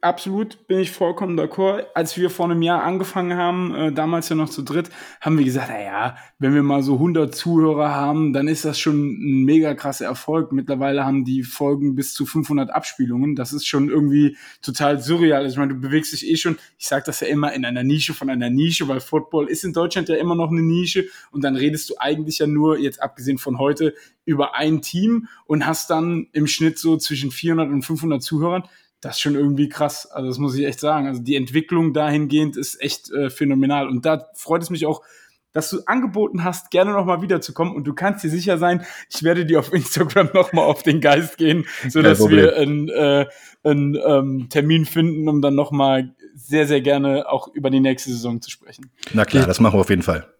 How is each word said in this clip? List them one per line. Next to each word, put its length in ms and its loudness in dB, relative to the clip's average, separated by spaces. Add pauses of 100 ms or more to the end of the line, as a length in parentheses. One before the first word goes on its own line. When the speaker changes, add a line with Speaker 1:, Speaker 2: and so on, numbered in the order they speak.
Speaker 1:
absolut 640 -4
bin 120 0
ich 140 -2
vollkommen 460 -2
d'accord. 460 -2 (100)
Als 220 -2
wir 140 0
vor 160 -4
einem 160 0
Jahr 220 0
angefangen 520 -2
haben, 380 -2
äh, 180 -2
damals 380 -2
ja 60 0
noch 120 0
zu 140 -10
dritt, 260 -4 (320)
haben 160 2
wir 80 4
gesagt, 260 -2
„Na 120 -8
ja, 340 -6 (220)
wenn 160 2
wir 80 4
mal 200 2
so 160 2
hundert 360 0
Zuhörer 560 2
haben, 420 0
dann 160 0
ist 160 -2
das 140 -2
schon 180 0
ein 480 0
mega 300 4
krasser 320 -6
Erfolg.“ 460 -2
Mittlerweile 520 -2
haben 220 0
die 160 -2
Folgen 540 -2
bis 180 -6
zu 100 -4
fünfhundert 460 -2
Abspielungen. 680 -2
Das 160 -6
ist 140 -8
schon 240 0
irgendwie 480 2 (240)
total 400 -2
surreal. 420 2
Ich 140 -4
meine, 160 0
du 60 -8
bewegst 340 -2
dich 120 -10
eh 100 2
schon, 200 -2 (220)
ich 80 -12
sag 180 -2
das 160 -6
ja 60 -4
immer, 260 0
in 140 -4
einer 160 -4
Nische 320 0
von 160 -6
einer 180 -2
Nische, 400 0
weil 120 -4
Football 480 -2
ist 160 -6
in 100 -6
Deutschland 340 -2
ja 80 0
immer 200 0
noch 140 -2
eine 120 0
Nische 460 0 (220)
und 140 -6
dann 120 0
redest 340 -2
du 80 -6
eigentlich 400 -4
ja 80 0
nur, 320 2
jetzt 240 -4
abgesehen 340 -4
von 220 -6
heute, 340 0 (320)
über 300 0
ein 260 0
Team 460 0 (200)
und 200 0
hast 240 -4
dann 420 -2
im 140 0
Schnitt 320 0
so 180 2
zwischen 360 -6
vierhundert 380 -2
und 120 -2
fünfhundert 400 -2
Zuhörern. 400 -2 (380)
Das 160 -10
ist 60 -4
schon 120 0
irgendwie 340 2
krass. 400 -4
Also 200 -8
das 100 -6
muss 180 -2
ich 100 -2
echt 120 -6
sagen. 300 0
Also 120 -6
die 140 -2
Entwicklung 600 0
dahingehend 640 0
ist 240 -8
echt, 300 -6
äh, 180 -2
phänomenal. 600 0
Und 160 -4
da 300 0
freut 280 -2
es 80 -8
mich 160 -2
auch, 160 -2 (500)
dass 180 -4
du 160 -6
angeboten 580 -2
hast, 260 -6
gerne 220 4
noch 140 0
mal 160 0
wiederzukommen. 520 -2
Und 140 -6
du 60 -6
kannst 280 -2
dir 80 -2
sicher 260 0
sein, 280 0 (240)
ich 160 -8
werde 220 2
dir 120 4
auf 140 -2
Instagram 580 2
<laughs> 40 -14
noch 180 4
mal 100 4
auf 220 2
den 160 4
Geist 360 4
gehen, 280 2 (160)
Speaker 2:
Kein 100 -6
Speaker 1:
sodass 280 6
Speaker 2:
Problem. 200 8
Speaker 1:
wir 180 8
einen, 340 0
äh, 360 4 (380)
einen, 420 2
ähm, 420 2
Termin 360 4
finden, 440 0
um 140 2
dann 140 2
noch 160 0
mal 420 2 (220)
sehr, 320 0
sehr 140 2
gerne 460 2
auch 200 -2
über 220 -2
die 100 4
nächste 300 0
Saison 300 -4
zu 100 -18
sprechen. 420 -20 (200)
Speaker 2:
Na 120 4
klar, 180 4
Speaker 3:
Die 60 2
Speaker 2:
das 100 0
machen 180 6
wir 40 6
auf 100 2
jeden 120 4
Fall. 260 -4 (120)